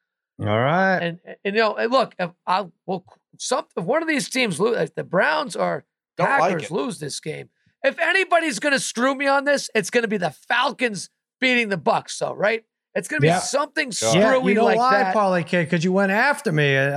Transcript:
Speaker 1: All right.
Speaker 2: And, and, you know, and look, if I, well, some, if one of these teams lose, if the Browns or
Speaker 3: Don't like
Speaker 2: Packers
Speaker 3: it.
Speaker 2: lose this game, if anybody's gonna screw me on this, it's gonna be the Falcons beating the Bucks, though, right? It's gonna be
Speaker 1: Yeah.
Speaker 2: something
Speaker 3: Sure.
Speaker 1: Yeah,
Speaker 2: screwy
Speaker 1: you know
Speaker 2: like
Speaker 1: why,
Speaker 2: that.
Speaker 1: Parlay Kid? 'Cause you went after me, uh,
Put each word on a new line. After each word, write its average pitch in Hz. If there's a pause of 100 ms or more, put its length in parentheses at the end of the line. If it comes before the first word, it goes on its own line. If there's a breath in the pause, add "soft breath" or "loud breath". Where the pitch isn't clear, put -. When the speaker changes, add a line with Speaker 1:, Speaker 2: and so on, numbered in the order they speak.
(400)
Speaker 1:
All 104
right. 151
Speaker 2:
And, 170
and, -
you 202
know, 214
and 220
look, 247
if 180 (160)
I, 185 (180)
well, 180 (340)
some, - (100)
if 202
one 262
of 330
these 285
teams 220
lose, 220
if 165
the 151
Browns 247
or 175 (320)
Speaker 3:
Don't 185
like 254
Speaker 2:
Packers 165
Speaker 3:
it. -
Speaker 2:
lose 214
this 143
game, 143 (340)
if 269
anybody's 330
gonna 277
screw 262
me 277
on 277
this, 285
it's 214
gonna 233
be 208
the 175 (180)
Falcons 240 (320)
beating 247
the 196
Bucks, 165
though, 139
right? 214 (320)
It's 196
gonna 302
be 151
Speaker 1:
Yeah. 175
Speaker 2:
something 285
Speaker 3:
Sure. 113
Speaker 1:
Yeah, 220
Speaker 2:
screwy 262
Speaker 1:
you 208
know 233
Speaker 2:
like -
Speaker 1:
why, 262
Speaker 2:
that. 190
Speaker 1:
Parlay 190
Kid? 170
'Cause 170
you 185
went 196
after 247
me, 147
uh, 139